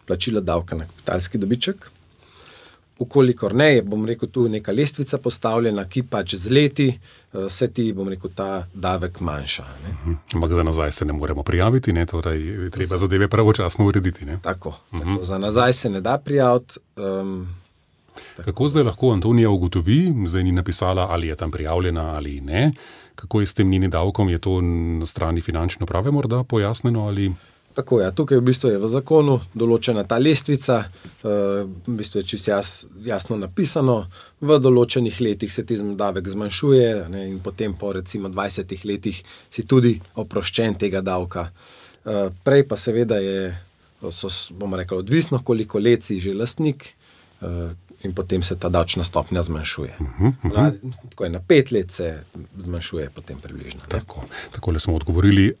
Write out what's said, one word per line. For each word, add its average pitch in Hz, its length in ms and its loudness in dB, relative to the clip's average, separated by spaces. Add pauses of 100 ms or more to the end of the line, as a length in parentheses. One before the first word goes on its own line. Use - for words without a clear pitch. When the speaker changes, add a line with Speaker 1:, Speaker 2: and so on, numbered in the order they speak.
Speaker 1:
plačila 98 340 -2
davka 85 340 -2
na 80 100 -6
kapitalski - 520 -4
dobiček. 123 520 -2 (1120)
V 123 60 -4
kolikor 123 480 4
ne, 143 160 6
je, 127 120 6
bom 101 200 -2
rekel, 117 260 -4
tu 127 180 0
neka 107 280 -2
lestvica 143 440 -2
postavljena, 113 680 0
ki 107 180 -4
pač 104 320 -4
z 95 140 -6
leti, 143 400 4
eh, - 560 -8
se 98 240 0
ti, 117 220 -2
bom 98 160 -4
rekel, 92 240 -8
ta 95 160 -6 (240)
davek 92 500 -4
manjša, 73 420 -6 (140)
ne. 78 160 -12
Speaker 2:
Mhm. 78 220 -4 (160)
Ampak 82 200 0
za 85 120 2
nazaj 80 280 -2
se - 140 0
ne 76 80 -2
moremo 73 300 -4
prijaviti, 110 500 2
ne, 85 120 2
torej 80 360 -2
je 90 280 -8
treba 90 200 -4
Speaker 1:
Z- 90 100 -2
Speaker 2:
zadeve 95 280 2
pravočasno 104 580 4
urediti, 92 400 0
ne. 80 140 -6
Speaker 1:
Tako, 90 340 -6 (140)
Speaker 2:
Mhm. 82 180 -10
Speaker 1:
tako. 92 180 -2
Za 95 140 -4
nazaj 113 380 2
se - 140 -2
ne 95 120 -4
da 117 160 0
prijaviti, 127 640 0 (160)
em, 95 520 -6 (840)
tako. - 100 -20
Speaker 2:
Kako 127 240 0
zdaj 147 160 4
lahko 120 280 4
Antonija 110 380 6
ugotovi, 92 520 4 (220)
zdaj 90 200 0
ni 90 80 2
napisala, 92 560 0
ali 85 200 -2
je 78 80 -4
tam 78 160 -4
prijavljena 82 580 -2
ali 73 320 -6
ne, 98 320 2 (400)
kako - 260 -2
je 104 60 2
s - 80 -2
tem 95 160 4
njenim 95 200 4
davkom, 92 400 0
je 85 100 0
to 92 200 0
na 85 460 0
strani 82 340 -2
Finančne 82 440 -4
uprave 98 280 -2
morda 127 320 0
pojasnjeno 113 600 0
ali? 101 260 0 (440)
Speaker 1:
Tako, 127 240 2
ja, 92 100 2
tukaj 135 280 2
v 120 40 6
bistvu 127 260 2
je 104 100 4
v 101 100 -2
zakonu 135 520 4 (120)
določena 113 520 2
ta 113 140 0
lestvica, 139 640 2
eh, - 480 -12 (520)
v 120 140 -6
bistvu 104 240 -6
je 98 80 0
čisto 104 260 -4
jas-, - 360 -2 (100)
jasno 107 400 -6
napisano, 120 720 0 (300)
v 151 200 6
določenih 123 600 4
letih 104 300 -2
se 107 140 -6
ti 113 120 -4
zm-, 101 200 -4
davek 95 320 -2
zmanjšuje, 107 800 2
ne, 95 200 -8
in 95 120 -8
potem 98 340 -6
po 98 200 -6
recimo 95 340 -8
dvajsetih 95 560 -6
letih 101 380 -6 (260)
si - 160 -8
tudi 120 300 6 (200)
oproščen 107 600 -2
tega 95 260 -2
davka. 90 500 -4 (500)
Eh, 101 280 -2 (100)
prej 139 260 6
pa 113 100 -4
seveda 113 420 0
je, 95 360 -4 (480)
so 95 260 -8
s-, 92 240 -8
bomo 95 240 -8
rekli, 92 220 -4
odvisno, 127 420 0
koliko 110 400 -2
let 117 240 4
si 101 160 -4
že 95 140 -4
lastnik, 139 640 -4 (440)
eh, 87 300 -6 (280)
in 95 160 -8
potem 92 260 -2
se 87 160 -2
ta 90 140 -4
davčna 87 340 2
stopnja 85 380 -2
zmanjšuje. 78 560 -6
Speaker 2:
Mhm, 80 300 0 (100)
mhm. - 160 -2
Speaker 1:
Na, 135 180 6 (320)
tako - 200 -10
je, 87 60 -2
na 85 120 -6
pet 143 280 6
let 95 220 0
se 80 320 -6 (300)
zmanjšuje 85 560 -8
potem - 280 -16
približno, - 440 -16
ne. - 80 -16
Speaker 2:
Tako, - 340 -6 (260)
takole - 300 -2
smo 85 160 0
odgovorili 98 540 6 (100)